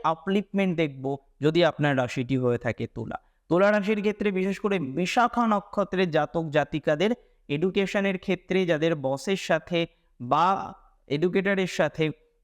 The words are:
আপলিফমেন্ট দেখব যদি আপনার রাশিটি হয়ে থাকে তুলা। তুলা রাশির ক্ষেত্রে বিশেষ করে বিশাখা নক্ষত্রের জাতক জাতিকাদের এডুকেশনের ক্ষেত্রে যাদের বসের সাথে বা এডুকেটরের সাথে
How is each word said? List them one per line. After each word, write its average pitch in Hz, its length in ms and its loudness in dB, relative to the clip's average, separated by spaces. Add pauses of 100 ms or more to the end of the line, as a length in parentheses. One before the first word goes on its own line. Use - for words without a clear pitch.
আপলিফমেন্ট 190 720 -2
দেখব 139 400 -2 (240)
যদি 160 240 4
আপনার 147 320 2
রাশিটি 127 400 0
হয়ে 123 200 0
থাকে 117 300 -4
তুলা। 113 320 -10 (300)
তুলা 190 220 4
রাশির 208 280 0
ক্ষেত্রে 208 320 -2
বিশেষ 190 280 -2
করে 202 200 -2
বিশাখা 185 680 0
নক্ষত্রের 190 640 0
জাতক 160 380 0
জাতিকাদের 151 640 0 (360)
এডুকেশনের 190 680 0
ক্ষেত্রে 185 480 -2
যাদের 160 300 2
বসের 139 420 -4
সাথে 170 500 -2 (340)
বা 170 520 0 (340)
এডুকেটরের 185 600 0
সাথে 156 420 0 (340)